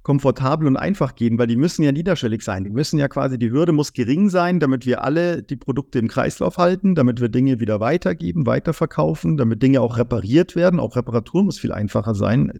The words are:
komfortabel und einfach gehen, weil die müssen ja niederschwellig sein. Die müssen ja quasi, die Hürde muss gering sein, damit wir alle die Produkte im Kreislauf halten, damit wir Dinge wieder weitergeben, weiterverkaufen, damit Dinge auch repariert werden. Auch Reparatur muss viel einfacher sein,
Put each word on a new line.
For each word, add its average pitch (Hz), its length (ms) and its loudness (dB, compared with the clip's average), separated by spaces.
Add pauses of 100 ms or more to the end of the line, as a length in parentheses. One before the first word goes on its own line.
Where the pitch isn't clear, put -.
komfortabel 139 640 0
und 135 120 2
einfach 165 360 -2
gehen, 117 240 0
weil 120 80 2
die 117 100 0
müssen 160 260 0
ja 143 100 4
niederschwellig 143 500 -2
sein. 95 220 -6
Die 101 60 -8
müssen 147 280 -2
ja 143 80 2
quasi, 135 320 -4
die 113 120 0
Hürde 165 220 2
muss 147 200 0
gering 147 380 2
sein, 175 280 2
damit 131 280 0
wir 120 180 0
alle 165 380 0
die - 140 -10
Produkte 135 420 -4
im 113 100 2
Kreislauf 147 480 -2
halten, 185 380 2
damit 123 260 2
wir 120 80 0
Dinge 127 320 0
wieder 107 200 -2
weitergeben, 170 680 -2
weiterverkaufen, 156 880 -2
damit 113 260 0
Dinge 131 200 4
auch 117 160 0
repariert 120 580 0
werden. 175 240 2
Auch 117 160 -4
Reparatur 120 480 -2
muss - 140 -2
viel 110 140 -4
einfacher 104 420 -2
sein, 107 460 2